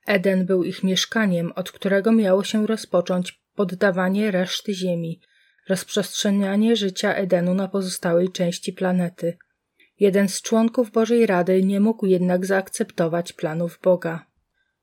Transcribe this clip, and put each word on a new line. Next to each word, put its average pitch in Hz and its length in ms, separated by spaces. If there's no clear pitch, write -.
Eden 190 400
był 185 180
ich - 180
mieszkaniem, 185 680
od 185 200
którego 196 400
miało 196 320
się 214 220
rozpocząć 180 760
poddawanie 190 760
reszty 185 440
ziemi, 170 460
rozprzestrzenianie 202 1080
życia 196 380
Edenu 180 400
na 190 140
pozostałej 185 600
części 180 440
planety. 180 680
Jeden 202 300
z - 140
członków 226 480
Bożej 226 360
Rady 185 360
nie 196 180
mógł 214 260
jednak 180 400
zaakceptować 185 840
planów 165 500
Boga. 170 440